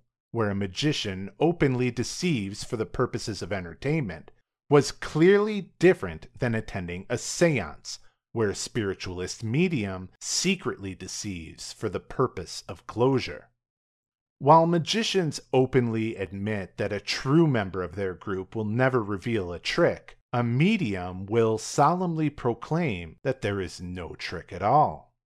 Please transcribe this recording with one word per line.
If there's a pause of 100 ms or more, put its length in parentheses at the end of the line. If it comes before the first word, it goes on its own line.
(320)
where
a
magician (100)
openly
deceives
for
the
purposes
of
entertainment, (400)
was
clearly
different (100)
than
attending
a
seance, (340)
where
a
spiritualist
medium (100)
secretly
deceives
for
the
purpose
of
closure. (880)
While
magicians (120)
openly
admit
that
a
true
member
of
their
group
will
never
reveal
a
trick, (140)
a
medium
will
solemnly
proclaim
that
there
is
no
trick
at
all. (120)